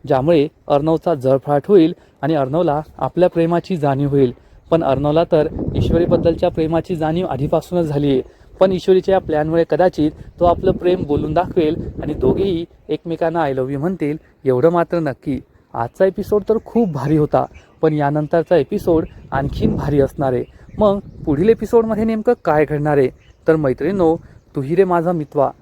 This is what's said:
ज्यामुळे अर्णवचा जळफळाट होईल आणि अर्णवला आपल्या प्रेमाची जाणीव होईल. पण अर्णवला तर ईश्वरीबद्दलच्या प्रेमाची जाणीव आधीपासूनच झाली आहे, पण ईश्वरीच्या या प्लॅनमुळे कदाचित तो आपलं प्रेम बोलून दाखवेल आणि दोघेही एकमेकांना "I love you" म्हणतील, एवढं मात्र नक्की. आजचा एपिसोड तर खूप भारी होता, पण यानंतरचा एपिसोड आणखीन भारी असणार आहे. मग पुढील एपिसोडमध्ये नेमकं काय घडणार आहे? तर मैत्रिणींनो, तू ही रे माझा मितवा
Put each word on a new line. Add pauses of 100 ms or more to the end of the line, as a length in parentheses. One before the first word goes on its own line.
ज्यामुळे (200)
अर्णवचा
जळफळाट
होईल (280)
आणि
अर्णवला (180)
आपल्या
प्रेमाची
जाणीव
होईल. (380)
पण
अर्णवला
तर (260)
ईश्वरीबद्दलच्या
प्रेमाची
जाणीव
आधीपासूनच
झाली
आहे, (380)
पण
ईश्वरीच्या
या
प्लॅनमुळे
कदाचित (300)
तो
आपलं
प्रेम
बोलून
दाखवेल (260)
आणि
दोघेही (240)
एकमेकांना
"I
love
you"
म्हणतील, (280)
एवढं
मात्र
नक्की. (340)
आजचा
एपिसोड
तर
खूप
भारी
होता, (380)
पण
यानंतरचा
एपिसोड (260)
आणखीन
भारी
असणार
आहे. (340)
मग
पुढील
एपिसोडमध्ये
नेमकं (120)
काय
घडणार
आहे? (400)
तर
मैत्रिणींनो, (400)
तू
ही
रे
माझा
मितवा (120)